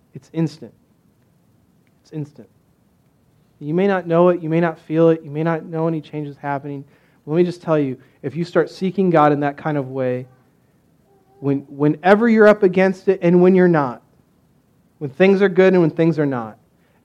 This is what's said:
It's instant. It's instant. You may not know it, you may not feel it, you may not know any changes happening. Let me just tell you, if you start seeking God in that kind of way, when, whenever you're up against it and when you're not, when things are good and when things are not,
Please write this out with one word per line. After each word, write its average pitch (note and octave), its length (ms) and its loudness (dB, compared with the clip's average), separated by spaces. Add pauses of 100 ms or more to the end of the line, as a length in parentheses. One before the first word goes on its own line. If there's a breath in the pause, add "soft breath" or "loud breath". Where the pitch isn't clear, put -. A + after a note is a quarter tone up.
(120)
It's - 220 -20
instant. D#3+ 400 -6 (1300)
It's - 100 -20
instant. C#3+ 380 -14 (1120)
You D3 120 -8
may F3+ 140 0
not F#3 200 -2
know E3+ 220 4
it, F3 140 0
you D#3 80 -8
may D#3+ 100 0
not E3+ 180 -4
feel E3 300 0
it, E3 140 0
you D3 80 -18
may D3 120 -8
not E3 220 -4
know E3 240 -6
any D#3+ 140 -6
changes D3 340 -12
happening. C#3+ 480 -10 (400)
Let D3+ 120 -6
me F3+ 80 2
just F3 180 -6
tell D#3+ 160 0
you, C3 200 -4 (220 soft breath)
if C#3+ 160 -10
you E3 80 -6
start D#3 240 -2
seeking F#3+ 400 -2
God D3+ 240 4
in C#3+ 80 -2
that C#3+ 160 -6
kind D3+ 220 -6
of C3 100 -8
way, B2+ 380 -6 (1120)
when, C#3 200 -2
whenever D3+ 680 0
you're A3 200 6
up G#3 140 4
against F#3+ 460 0
it F#3 140 -2
and F3+ 180 4
when F#3 140 6
you're F3+ 140 4
not, C#3+ 340 -2 (960)
when C#3+ 120 -10
things F#3+ 300 2
are G3+ 80 2
good F#3 240 2
and F#3 80 2
when D#3+ 100 2
things E3 280 0
are D3 80 -2
not, A#2 320 -8 (460)